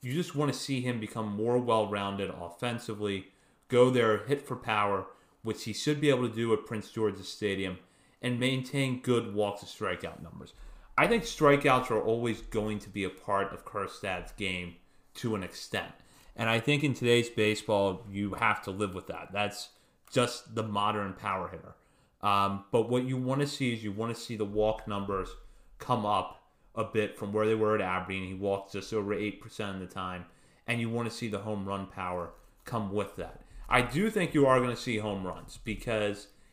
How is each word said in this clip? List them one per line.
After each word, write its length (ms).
you 100
just 220
wanna 180
see 280
him 180
become 300
more 300
well-rounded 760
offensively, 920
go 220
there, 340
hit 180
for 140
power, 500
which 220
he 80
should 280
be 80
able 200
to 60
do 180
at 140
Prince 240
George's 380
Stadium, 500
and 200
maintain 600
good 320
walk 280
to 60
strikeout 560
numbers. 320
I 120
think 160
strikeouts 680
are 100
always 400
going 400
to 80
be 140
a 80
part 420
of 120
Kjerstad's 680
game 440
to 200
an 80
extent. 500
And 120
I 120
think 240
in 100
today's 340
baseball, 800
you 260
have 280
to 80
live 240
with 140
that. 240
That's 380
just 420
the 80
modern 520
power 340
hitter. 260
Um, 480
but 180
what 160
you 120
wanna 300
see 260
is 100
you 100
wanna 220
see 220
the 80
walk 420
numbers 420
come 280
up 340
a 80
bit 320
from 160
where 140
they 100
were 180
at 60
Aberdeen. 480
He 60
walked 380
just 200
over 220
eight 260
percent 340
of 60
the 120
time. 340
And 140
you 100
wanna 200
see 180
the 100
home 280
run 200
power 440
come 280
with 240
that. 260
I 140
do 280
think 220
you 140
are 140
gonna 160
see 220
home 280
runs 380
because 640